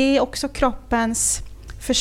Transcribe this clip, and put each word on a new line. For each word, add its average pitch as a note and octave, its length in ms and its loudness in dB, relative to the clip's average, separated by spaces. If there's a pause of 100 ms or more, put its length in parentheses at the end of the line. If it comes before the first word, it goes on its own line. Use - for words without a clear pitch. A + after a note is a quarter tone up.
(180)
är C#4 40 6
också C4+ 260 -2
kroppens A#3 920 0 (600)